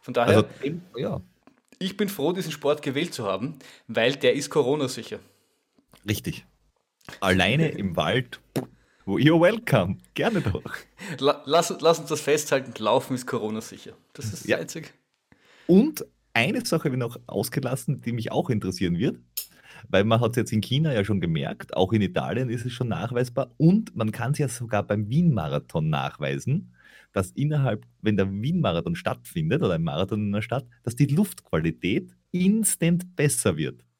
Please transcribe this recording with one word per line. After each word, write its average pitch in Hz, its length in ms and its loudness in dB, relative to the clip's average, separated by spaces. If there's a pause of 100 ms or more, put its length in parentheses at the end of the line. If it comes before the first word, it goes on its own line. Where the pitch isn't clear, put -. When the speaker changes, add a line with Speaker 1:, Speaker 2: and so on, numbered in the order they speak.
Speaker 1:
Von 127 120 -12
daher, 117 240 6
Speaker 2:
Also, 104 100 6 (160)
dem, 170 180 -4 (140)
ja. 101 240 -4 (600)
Speaker 1:
ich 185 180 -6
bin 208 120 -2
froh, 143 220 0
diesen 175 200 -4
Sport 147 320 0
gewählt 143 300 -2
zu 113 120 -6
haben, 101 300 -2 (320)
weil 120 280 2
der 123 200 4
ist 143 160 -4
Corona-sicher. 127 680 0 (880)
Speaker 2:
Richtig. - 380 -4 (760)
Alleine 98 500 2
im 92 260 -6
Wald, 92 440 -2 (680)
wo 196 120 0
you're 160 220 4
welcome. 160 580 0 (160)
Gerne 190 280 -2
doch. 90 220 -4 (560)
Speaker 1:
La-, 139 260 0
lass, 165 360 2
lass 160 180 4
uns 147 100 -12
das 147 120 -2
festhalten, 139 600 0
Laufen 127 340 2
ist 123 120 -8
Corona-sicher. 107 680 -6 (200)
Das - 120 -12
ist 107 80 -4
das - 140 -10
Speaker 2:
Ja. 110 100 2
Speaker 1:
Einzige. 165 320 -10 (760)
Speaker 2:
Und 233 380 6 (280)
eine 202 320 0
Sache 160 200 -2
habe 135 100 0
ich 127 40 -2
noch 120 280 -6
ausgelassen, 123 760 -4
die 117 100 -4
mich 117 200 -4
auch - 180 -2
interessieren 92 480 0
wird, - 220 -2 (680)
weil 98 140 4
man 113 180 4
hat's 120 160 0
jetzt 113 140 0
in 107 100 0
China 143 320 0
ja 104 120 2
schon 101 160 0
gemerkt, 80 540 -4
auch 95 180 4
in 107 80 4
Italien 90 480 -2
ist 117 160 -6
es 127 80 -6
schon 120 160 -4
nachweisbar 120 680 -2
und 190 380 4
man 110 160 0
kann's 120 260 -2
ja 110 100 0
sogar 107 360 -2
beim 104 260 0
Wien-Marathon 82 800 2
nachweisen, 69 840 -2 (400)
dass 98 180 -2
innerhalb, 139 540 0 (160)
wenn 107 160 2
der 98 120 2
Wien-Marathon 101 680 0
stattfindet - 680 -2
oder 92 140 2
ein 80 80 -2
Marathon 87 380 -2
in 104 120 -2
einer 104 80 -2
Stadt, 117 240 -4 (180)
dass 117 120 -6
die 143 100 4
Luftqualität 120 1080 -2 (180)
instant 180 840 2
besser 131 400 2
wird. 73 300 -6 (140)